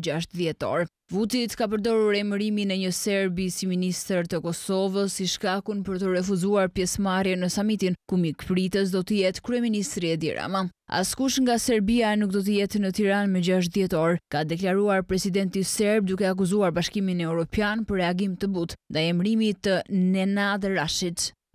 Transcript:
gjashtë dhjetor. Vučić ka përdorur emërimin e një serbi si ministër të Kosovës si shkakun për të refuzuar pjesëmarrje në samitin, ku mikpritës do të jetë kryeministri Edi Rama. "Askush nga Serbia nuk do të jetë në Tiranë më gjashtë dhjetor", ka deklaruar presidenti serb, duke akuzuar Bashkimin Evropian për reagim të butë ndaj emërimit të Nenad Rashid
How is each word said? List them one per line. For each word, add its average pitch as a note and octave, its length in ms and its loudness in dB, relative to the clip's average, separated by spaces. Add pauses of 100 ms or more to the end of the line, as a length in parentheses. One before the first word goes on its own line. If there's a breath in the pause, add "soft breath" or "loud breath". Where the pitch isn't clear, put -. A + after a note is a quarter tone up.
gjashtë E3 340 -4
dhjetor. D#3+ 480 -2 (220)
Vučić A3 480 -2
ka A3 160 -2
përdorur G#3+ 480 2
emërimin G#3 560 -2
e - 60 -2
një F#3 100 0
serbi F#3+ 560 0
si - 240 -6
ministër F3+ 560 -2
të E3+ 160 -2
Kosovës F#3+ 720 -2
si F#3 160 -2
shkakun G3 560 -4
për F#3+ 140 -4
të F#3+ 160 0
refuzuar F#3+ 500 2
pjesëmarrje F#3 720 0
në F3+ 140 0
samitin, G3+ 500 0
ku F#3 160 0
mikpritës F#3 720 0
do F#3+ 80 0
të G3 220 0
jetë F#3 260 0
kryeministri G#3 680 -2
Edi D#3 180 -2
Rama. F#3+ 300 -4 (260)
"Askush B3+ 480 0
nga B3 180 4
Serbia A3 600 2
nuk G3+ 160 0
do G3 80 0
të G3+ 160 2
jetë G3+ 240 0
në F#3+ 80 0
Tiranë G3+ 400 2
më F3+ 160 2
gjashtë F#3 300 2
dhjetor", E3+ 500 2
ka D3+ 160 -2
deklaruar F#3+ 640 0
presidenti F#3+ 560 0
serb, G#3 480 2
duke F#3+ 160 0
akuzuar F#3 480 2
Bashkimin F3+ 480 -2
Evropian G3+ 600 -2
për G3+ 180 -2
reagim F3+ 320 0
të G3+ 160 -2
butë F3 240 -4 (160)
ndaj D#3+ 220 0
emërimit G#3 500 0
të F#3 240 2
Nenad G3 880 0
Rashid E3+ 560 -4 (240)